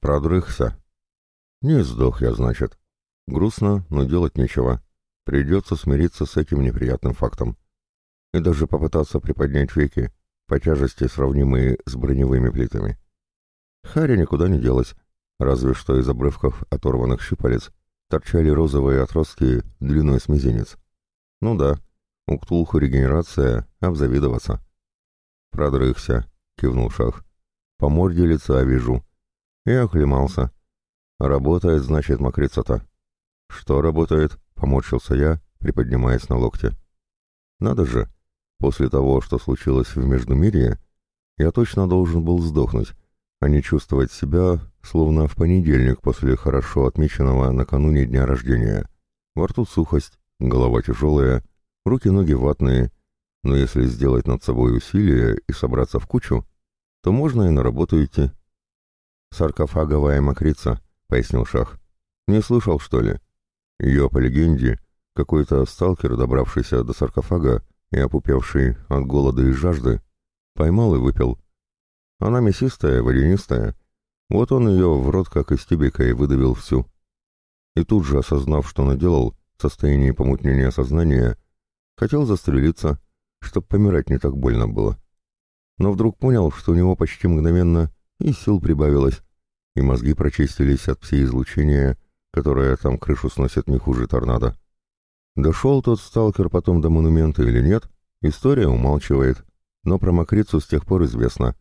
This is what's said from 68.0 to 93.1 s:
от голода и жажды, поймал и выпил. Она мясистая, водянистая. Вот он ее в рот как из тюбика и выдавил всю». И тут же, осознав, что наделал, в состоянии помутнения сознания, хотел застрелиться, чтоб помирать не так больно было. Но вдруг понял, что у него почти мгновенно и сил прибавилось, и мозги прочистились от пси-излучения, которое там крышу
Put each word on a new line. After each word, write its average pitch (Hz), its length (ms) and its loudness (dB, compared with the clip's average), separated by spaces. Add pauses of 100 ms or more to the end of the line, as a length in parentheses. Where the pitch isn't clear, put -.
от 69 180 -2
голода 67 360 2
и 65 100 4
жажды, 65 480 0 (540)
поймал 92 400 2
и 67 40 2
выпил. 62 400 0 (800)
Она 113 220 0
мясистая, 98 600 0
водянистая. 64 760 0 (540)
Вот 107 220 0
он 127 160 2
ее 90 300 4
в 65 120 0
рот 92 180 -2
как - 240 -2
из 67 140 -2
тюбика 71 360 0
и 62 100 2
выдавил 65 420 0
всю». - 320 -4 (920)
И 82 80 2
тут 98 220 0
же, 69 120 2
осознав, 71 480 -2
что - 180 -2
наделал, 69 520 0 (220)
в - 40 -14
состоянии 69 500 0
помутнения 65 580 0
сознания, 65 640 0 (600)
хотел 147 280 0
застрелиться, 78 760 0 (460)
чтоб - 220 -6
помирать 98 440 0
не 67 80 0
так 67 180 -2
больно 58 300 0
было. 52 320 -2 (800)
Но 98 140 2
вдруг 107 260 0
понял, 117 320 2
что - 220 -4
у - 20 4
него 90 220 4
почти - 300 -2
мгновенно 85 640 2 (260)
и 151 140 -2
сил 101 280 0
прибавилось, 71 600 2 (540)
и 62 60 -2
мозги 65 340 2
прочистились 69 720 0
от - 120 -4
пси-излучения, 69 1000 0 (340)
которое 67 440 0
там 64 220 -2
крышу 67 300 -4